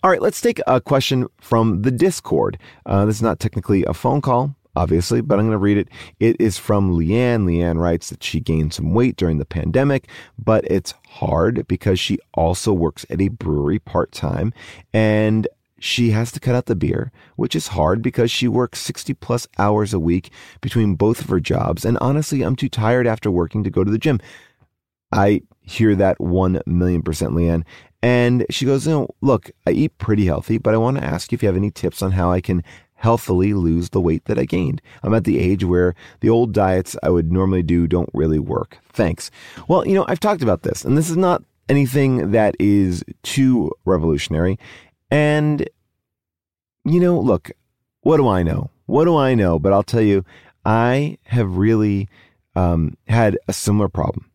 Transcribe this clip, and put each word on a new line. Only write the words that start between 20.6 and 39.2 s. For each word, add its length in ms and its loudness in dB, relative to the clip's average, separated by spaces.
between 340 0
both 240 0
of 80 -10
her 140 0
jobs. 420 -2
And 160 0
honestly, 420 -2
I'm 140 -2
too 140 -4
tired 360 0
after 240 -2
working 360 0
to 40 -2
go 140 0
to 80 0
the 60 0
gym. 240 0
I 300 2
hear 360 2
that 260 2
one 440 2
million 360 0
percent, 320 -4
Leanne. 320 0
And 480 2
she 140 -4
goes, 240 0
"You 60 0
know, 160 -2
look, 320 0
I 40 0
eat 260 -2
pretty 280 0
healthy, 320 -2
but 160 0
I 40 2
wanna 240 0
ask 320 -6
you 20 -4
if 80 -4
you 40 2
have 100 0
any 120 -2
tips 320 -6
on 120 -2
how 180 0
I 80 0
can 240 -2
healthily 600 0
lose 360 0
the 100 -2
weight 260 0
that 140 -2
I 60 0
gained. 360 -4
I'm 100 0
at 120 0
the 120 0
age 280 0
where 300 2
the 80 0
old 240 2
diets 500 0
I 60 0
would 200 0
normally 320 0
do 260 0
don't 260 -2
really 260 0
work. 380 -6
Thanks." 420 -4